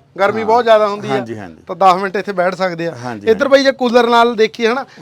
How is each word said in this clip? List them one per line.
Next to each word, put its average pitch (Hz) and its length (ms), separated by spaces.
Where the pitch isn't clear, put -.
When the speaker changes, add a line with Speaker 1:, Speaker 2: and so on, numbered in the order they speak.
Speaker 1:
ਗਰਮੀ 208 220
Speaker 2:
ਹਾਂ। 220 60
Speaker 1:
ਬਹੁਤ 233 180
ਜ਼ਿਆਦਾ 214 240
ਹੁੰਦੀ 202 200
ਆ, - 40
Speaker 2:
ਹਾਂਜੀ, 113 260
ਹਾਂਜੀ। 87 280
Speaker 1:
ਤਾਂ 185 100
ਦਸ 185 260
ਮਿੰਟ 190 140
ਇੱਥੇ 196 160
ਬੈਠ 180 220
ਸਕਦੇ 175 320
ਆ। 156 180
Speaker 2:
ਹਾਂਜੀ, 120 260
Speaker 1:
ਇੱਧਰ 220 120
Speaker 2:
ਹਾਂਜੀ। 277 80
Speaker 1:
ਬਾਈ 277 120
ਜੇ 269 100
ਕੂਲਰ 247 360
ਨਾਲ 240 280
ਦੇਖੀਏ 220 320
ਹਨਾ, 254 180